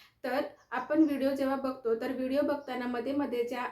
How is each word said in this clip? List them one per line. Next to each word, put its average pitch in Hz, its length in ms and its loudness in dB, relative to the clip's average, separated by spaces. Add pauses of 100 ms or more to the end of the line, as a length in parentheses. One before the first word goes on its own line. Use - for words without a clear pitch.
(240)
तर 262 180 0 (280)
आपण 302 320 4
व्हिडिओ 277 280 4
जेव्हा 269 260 0
बघतो 247 440 -2
तर 262 120 -2
व्हिडिओ 262 280 0
बघताना 262 460 -2
मध्ये 247 260 -2
मध्ये 240 320 0
ज्या, 247 260 -4